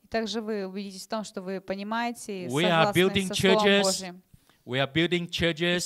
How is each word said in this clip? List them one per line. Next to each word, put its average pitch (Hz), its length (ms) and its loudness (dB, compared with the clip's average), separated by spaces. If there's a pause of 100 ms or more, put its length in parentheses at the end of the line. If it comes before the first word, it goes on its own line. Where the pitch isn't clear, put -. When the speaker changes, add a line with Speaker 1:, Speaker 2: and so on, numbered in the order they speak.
Speaker 1:
И - 20 -20
также 226 340 -4
вы 208 260 -6
убедитесь 190 400 -12
в - 20 -20
том, 220 160 -6
что - 180 -12
вы 190 180 -6
понимаете 208 840 -6
и - 20 -8
Speaker 2:
We 139 180 0
are 165 280 4
Speaker 1:
согласны 165 80 2
Speaker 2:
building 196 280 2
Speaker 1:
со 202 60 -4
Словом 208 320 4
Speaker 2:
churches. 202 160 6
Speaker 1:
Божьим. 185 400 -2 (420)
Speaker 2:
We 123 140 -2
are 135 140 0
building 170 360 2
churches. 170 460 0 (120)